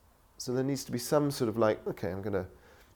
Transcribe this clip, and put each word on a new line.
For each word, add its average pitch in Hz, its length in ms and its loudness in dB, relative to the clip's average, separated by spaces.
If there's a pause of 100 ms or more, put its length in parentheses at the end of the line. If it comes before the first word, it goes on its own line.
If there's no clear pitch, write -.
(380)
So 127 160 -4
there 131 100 2
needs 135 200 -2
to - 80 -8
be 123 80 -2
some 147 320 2
sort 127 180 0
of 107 80 -2
like, 110 300 4
"Okay, 104 240 -4
I'm 95 100 -6
gonna 98 240 -2 (500)